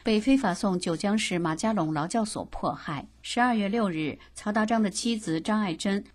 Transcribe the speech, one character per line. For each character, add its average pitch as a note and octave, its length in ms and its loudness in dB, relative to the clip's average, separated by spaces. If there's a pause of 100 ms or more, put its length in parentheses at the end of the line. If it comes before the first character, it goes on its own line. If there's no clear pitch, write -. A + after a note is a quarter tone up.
被 G#3+ 180 2
非 C4+ 160 6
法 A3+ 160 2
送 F#3 240 0
九 F3 200 -2
江 G3+ 200 0
市 G3 220 0
马 E3 160 2
家 A3 180 0
垄 D#3 220 0
劳 D3+ 140 -2
教 A3+ 160 0
所 - 220 -6
迫 - 280 -4
害。 - 320 -8 (160)
十 - 160 -6
二 B3 160 4
月 G3+ 140 0
六 G#3+ 200 0
日， D#3 300 -2 (160)
曹 - 160 -6
达 G#3+ 160 2
章 A3+ 160 4
的 G3 80 2
妻 A#3 260 -2
子 E3 240 -2
张 G#3+ 200 0
爱 F#3+ 120 0
珍 G3 320 -2 (100)